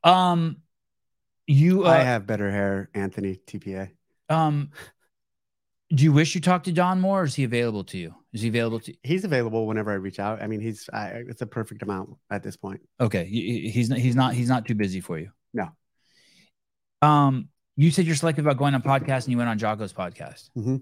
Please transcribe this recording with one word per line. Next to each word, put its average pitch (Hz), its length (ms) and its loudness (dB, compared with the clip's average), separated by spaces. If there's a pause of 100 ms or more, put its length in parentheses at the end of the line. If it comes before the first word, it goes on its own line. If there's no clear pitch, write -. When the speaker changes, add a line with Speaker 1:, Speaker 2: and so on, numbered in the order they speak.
Speaker 1:
Um, 175 540 4 (880)
you, 175 380 6
uh, 175 40 6
Speaker 2:
I 165 100 8
have 120 260 2
better 104 240 -2
hair, 98 460 0
Anthony 98 400 -4
T - 240 -14
P 98 140 -10
A. 95 180 -10 (380)
Speaker 1:
Um, 151 420 0 (1200)
do 139 100 6
you 156 80 6
wish 151 220 4
you 175 80 -4
talked 180 240 0
to 185 60 -4
Don 180 280 2
more, 190 220 0
or 175 40 0
is 135 100 -4
he 139 80 -2
available 117 420 -2
to - 120 -12
you? 82 180 -10 (180)
Is 104 80 -6
he 117 60 -2
available 117 320 -2
to - 140 -16 (100)
Speaker 2:
He's 180 220 -2
available 117 420 0
whenever 107 240 -2
I 101 40 -2
reach 95 240 -8
out. 104 220 -4
I 104 60 -8
mean, 107 120 -6
he's, 110 320 -8
I, 107 360 -10
it's 120 160 -12
a - 20 -6
perfect 110 380 -10
amount 98 320 -8 (160)
at 101 100 -6
this 101 160 -12
point. 98 240 -12 (180)
Speaker 1:
Okay. 104 260 0
He, 107 360 -4
he, 104 80 -6
he's 117 200 -2
not, 127 100 -2
he's 123 160 2
not, 127 180 2
he's 120 160 -2
not 123 160 0
too 120 100 -4
busy 95 260 -4
for 85 180 -8
you. 90 100 -12 (240)
Speaker 2:
No. 95 160 -6 (1300)
Speaker 1:
Um, 143 460 4 (260)
you 151 160 4
said 185 140 2
you're 160 100 0
selective 151 300 -2
about 139 120 2
going 139 160 0
on 127 80 0
podcasts, 135 440 0
and - 80 -6
you 120 40 0
went 120 120 0
on 110 100 -2
Jocko's 107 340 -4
podcast. - 640 -12
Speaker 2:
Mm-hmm. 127 240 -2